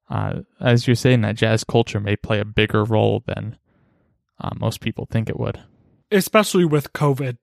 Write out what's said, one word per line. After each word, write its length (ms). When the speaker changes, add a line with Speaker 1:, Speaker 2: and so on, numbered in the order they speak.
Speaker 1:
uh, 320
as 280
you're 80
saying, 260
that 140
Jazz 280
culture 360
may 160
play 240
a 60
bigger 380
role 420
than, 320
uh, 180
most 220
people 300
think 200
it 100
would. 200
Speaker 2:
Especially 540
with 280
covid. 500